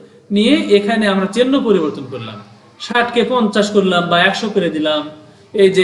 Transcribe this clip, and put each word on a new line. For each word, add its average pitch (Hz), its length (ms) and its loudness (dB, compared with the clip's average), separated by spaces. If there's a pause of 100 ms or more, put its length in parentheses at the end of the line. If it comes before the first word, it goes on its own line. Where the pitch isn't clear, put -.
(320)
নিয়ে 214 240 2
এখানে 208 520 2
আমরা 196 180 0
চিহ্ন 254 380 0
পরিবর্তন 156 480 0
করলাম, 113 320 -12 (360)
ষাট 240 340 -4
কে 233 160 2
পঞ্চাশ 214 420 0
করলাম 185 380 0
বা 170 100 2
একশো 190 300 0
করে 185 200 -2
দিলাম, 151 400 -4 (440)
এই 196 160 4
যে 185 140 2